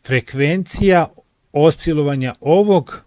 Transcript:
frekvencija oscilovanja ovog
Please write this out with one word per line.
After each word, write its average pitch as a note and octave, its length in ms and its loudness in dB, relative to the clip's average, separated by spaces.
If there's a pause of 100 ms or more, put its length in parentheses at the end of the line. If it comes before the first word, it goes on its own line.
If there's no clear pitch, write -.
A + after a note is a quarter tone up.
frekvencija D#3+ 1000 0 (440)
oscilovanja D3 880 0
ovog F#3 640 0